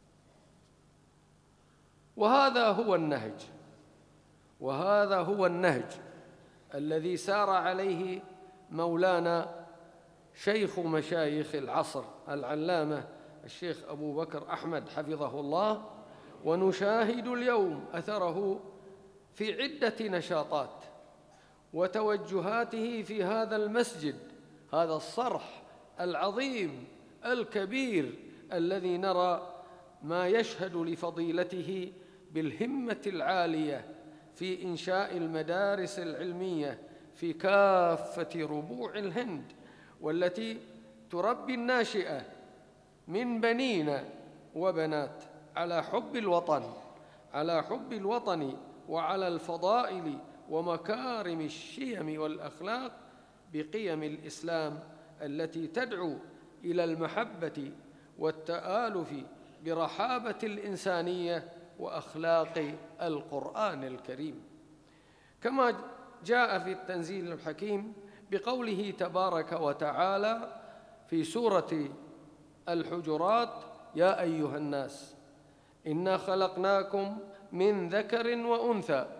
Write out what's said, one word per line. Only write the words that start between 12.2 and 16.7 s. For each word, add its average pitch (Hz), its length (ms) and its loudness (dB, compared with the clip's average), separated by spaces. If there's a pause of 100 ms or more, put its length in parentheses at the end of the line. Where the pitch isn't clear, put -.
العلامة 151 800 0 (360)
الشيخ - 460 -8
أبو 151 260 -6
بكر 156 380 -4
أحمد 160 360 -4
حفظه 147 500 -4
الله، 196 460 0 (600)
ونشاهد 202 840 4